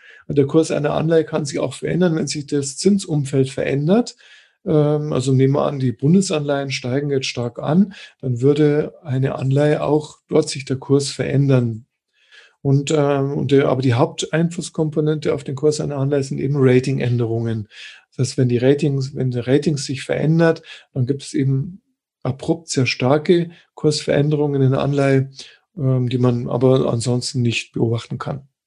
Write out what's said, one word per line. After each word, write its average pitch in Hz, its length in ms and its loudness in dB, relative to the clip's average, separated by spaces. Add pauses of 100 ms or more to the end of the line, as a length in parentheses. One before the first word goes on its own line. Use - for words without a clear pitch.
(260)
Und 147 120 -4
der 139 80 4
Kurs 156 240 2
einer 147 220 -2
Anleihe 156 320 2
kann 156 200 -4
sich 143 140 -6
auch 147 160 -4
verändern, 160 420 0
wenn 156 100 -2
sich 147 200 -8
das 139 320 -4
Zinsumfeld 147 720 0
verändert. 151 640 0 (480)
Ähm, 151 480 0
also 139 200 0
nehmen 135 220 4
wir 143 120 0
an, 143 120 -4
die 131 140 -2
Bundesanleihen 143 800 0
steigen 135 400 -4
jetzt 135 160 -2
stark 120 320 -6
an, 160 340 2 (300)
dann 123 180 -4
würde 147 640 2
eine 131 320 -2
Anleihe 147 480 0
auch 151 360 -2 (100)
dort 156 200 2
sich 135 160 -10
der 131 120 -4
Kurs 139 340 0
verändern. 127 760 0 (760)
Und, 139 300 0
ähm, 143 420 2
und 139 200 -2
der, 139 160 6
aber 127 140 0
die 127 120 2
Haupteinflusskomponente 156 1400 -2
auf 143 120 -6
den 143 100 -8
Kurs 151 260 0
einer 147 160 -4
Anleihe 139 280 0
sind 139 160 -6
eben 135 180 -2
Ratingänderungen. 120 1080 0 (420)
Das 127 200 -2
heißt, - 80 -14
wenn 131 100 4
die 120 100 2
Ratings, 139 560 0
wenn 131 160 -2
die 123 80 -4
Ratings 135 460 0
sich 135 180 -8
verändert, 160 600 2 (300)
dann 131 140 -2
gibt 135 160 -4
es - 120 -12
eben 135 460 -2 (440)
abrupt 160 440 -4
sehr 131 160 0
starke 151 640 0 (240)
Kursveränderungen 147 840 0
in 135 120 4
der 139 80 0
Anleihe, 139 500 2 (480)
ähm, 131 300 0
die 127 100 -2
man 123 300 0
aber 131 440 2
ansonsten 123 500 -2
nicht 117 300 -2
beobachten 117 460 -4
kann. - 300 -10 (180)